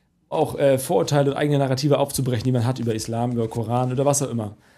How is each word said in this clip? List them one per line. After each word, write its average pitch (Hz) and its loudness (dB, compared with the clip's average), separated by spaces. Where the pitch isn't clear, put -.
Auch, - -2
äh, 135 4
Vorurteile 143 2
und - -4
eigene 147 2
Narrative 135 2
aufzubrechen, 127 -2
die 127 0
man 117 2
hat 127 -2
über 117 -2
Islam, 117 -4
über 117 -2
Koran 120 -2
oder 135 -2
was 139 2
auch 123 -4
immer. 107 -6